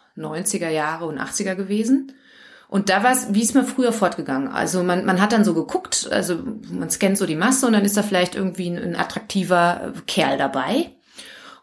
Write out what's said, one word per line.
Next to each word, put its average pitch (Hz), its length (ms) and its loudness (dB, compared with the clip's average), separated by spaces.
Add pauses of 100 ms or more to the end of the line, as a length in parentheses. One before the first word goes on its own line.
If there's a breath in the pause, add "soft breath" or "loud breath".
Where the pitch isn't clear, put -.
(160)
neunziger 165 540 -4
Jahre 156 360 -2
und - 120 -6
achtziger 190 380 -4
gewesen. 214 560 0 (560 loud breath)
Und 196 200 0
da 190 140 4
war's, 254 280 4
wie 202 120 2
ist 226 140 2
man 262 100 6
früher 247 260 2
fortgegangen? 165 540 -2
Also 175 380 -2
man, 180 200 0
man 180 160 2
hat 214 120 2
dann 220 120 6
so 170 100 2
geguckt, - 580 -2
also 175 260 0 (320)
man 175 180 -6
scannt 196 300 0
so 196 80 0
die 156 80 -2
Masse 247 320 2
und 233 60 4
dann 202 120 4
ist 202 120 2
da 208 80 2
vielleicht 185 320 0
irgendwie 180 340 -2
ein, 175 80 -4
ein 170 160 -4
attraktiver 175 1000 0 (140)
Kerl 139 320 0
dabei. 135 520 -2 (720 loud breath)